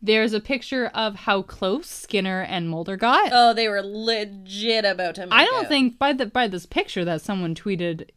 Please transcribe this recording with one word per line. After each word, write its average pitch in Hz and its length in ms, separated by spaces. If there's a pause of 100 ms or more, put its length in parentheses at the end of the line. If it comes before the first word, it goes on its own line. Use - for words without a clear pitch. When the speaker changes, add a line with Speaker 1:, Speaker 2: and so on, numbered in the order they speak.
Speaker 1:
there's 220 320
a 214 60
picture 254 480
of 214 280
how 196 280
close 208 440
Skinner 190 540
and 175 260
Mulder 165 300
got. 269 360
Speaker 2:
Oh, 240 200
they 220 140
were 202 160
legit 208 1000
about 180 300
to 196 120
make 185 60
Speaker 1:
I 269 120
don't 480 200
Speaker 2:
out. - 40
Speaker 1:
think 262 300
by 285 140
the, 262 120
by 240 220
this 180 180
picture 311 400
that 165 160
someone 180 320
tweeted 170 640